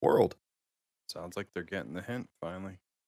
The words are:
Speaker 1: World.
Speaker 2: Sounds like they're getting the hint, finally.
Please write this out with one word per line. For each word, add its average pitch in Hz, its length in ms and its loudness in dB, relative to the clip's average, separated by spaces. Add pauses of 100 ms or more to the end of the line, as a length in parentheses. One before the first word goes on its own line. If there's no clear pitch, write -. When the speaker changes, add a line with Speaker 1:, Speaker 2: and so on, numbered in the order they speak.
Speaker 1:
World. - 340 6 (720)
Speaker 2:
Sounds 87 260 -12
like 101 160 -6
they're 90 120 -6
getting 92 300 -6
the 90 80 -6
hint, 120 280 -6 (100)
finally. 92 400 -8 (280)